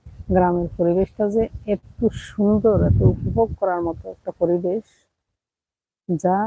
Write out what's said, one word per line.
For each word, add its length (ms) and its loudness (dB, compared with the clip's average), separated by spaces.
গ্রামের 460 2
পরিবেশটা 540 0
যে 140 0
এত 320 -6
সুন্দর, 500 2
এত 120 4
উপভোগ 420 0
করার 260 -2
মতো 280 -6
একটা 300 -12
পরিবেশ, 440 -2
যা 380 0